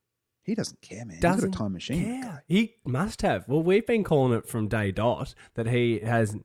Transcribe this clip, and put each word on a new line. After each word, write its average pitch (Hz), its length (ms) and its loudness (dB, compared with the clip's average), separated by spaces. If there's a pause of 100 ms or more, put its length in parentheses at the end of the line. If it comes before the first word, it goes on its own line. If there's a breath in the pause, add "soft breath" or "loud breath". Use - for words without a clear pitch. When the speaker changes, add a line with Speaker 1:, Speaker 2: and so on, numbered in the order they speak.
(420)
Speaker 1:
He 214 120 -4
doesn't - 260 -6
care, - 240 -14
man. 113 120 -14
He's - 40 -12
got 175 120 4
a - 40 2
Speaker 2:
Doesn't 190 160 0
Speaker 1:
time 107 200 -4
machine. 120 320 -4 (180)
Speaker 2:
care. 196 240 -12
He 220 380 2
must 151 380 -4
have. 117 260 0
Well, 147 140 2
we've 185 240 2
been 226 180 2
calling 131 320 4
it - 100 -4
from 110 220 -2
day 104 240 0
dot 107 420 -2 (200 soft breath)
that 117 140 -4
he 120 320 2
has 113 440 2